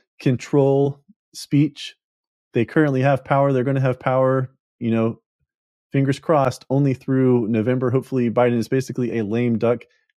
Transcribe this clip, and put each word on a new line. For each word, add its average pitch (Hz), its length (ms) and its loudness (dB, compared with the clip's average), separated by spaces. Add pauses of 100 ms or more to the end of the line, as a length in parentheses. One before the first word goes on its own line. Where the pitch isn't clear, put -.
(200)
control 139 840 0 (320)
speech. - 600 -2 (580)
They 120 100 0
currently 139 360 0
have 135 240 0
power. 139 280 0
They're 127 120 0
gonna 135 160 -2
have 131 180 -2
power, 131 500 0 (300)
you 117 140 -2
know, 113 280 -2 (680)
fingers 139 300 0
crossed, 139 500 0
only 135 240 0
through 127 540 0
November. 120 420 0
Hopefully, 123 400 -2
Biden 120 280 2
is 110 100 -4
basically 123 500 -4
a 110 60 -2
lame 117 340 -2
duck 117 240 0 (360)